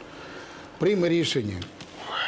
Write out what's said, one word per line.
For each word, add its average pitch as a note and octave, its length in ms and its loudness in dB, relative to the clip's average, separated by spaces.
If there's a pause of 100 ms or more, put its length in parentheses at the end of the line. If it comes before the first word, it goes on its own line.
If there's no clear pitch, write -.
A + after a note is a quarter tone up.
(800)
прийме F3 300 6
рішення, C#3 460 4 (720)